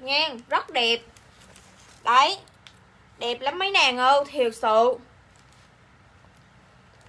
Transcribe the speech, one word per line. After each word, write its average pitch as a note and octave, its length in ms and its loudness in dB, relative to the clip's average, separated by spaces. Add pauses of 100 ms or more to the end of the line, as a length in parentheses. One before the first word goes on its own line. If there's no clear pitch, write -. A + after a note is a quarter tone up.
nha. C#4 280 -4 (200)
Rất F4 220 -4
đẹp. A#3 300 -2 (1040)
Đấy. D#4 340 2 (800)
Đẹp A#3+ 220 -8
lắm C#4+ 180 -6
mấy F#4+ 120 -2
nàng C#4+ 280 0
ơi, C#4 300 4
thiệt B3+ 240 -2 (100)
sự. A3+ 360 2 (2000)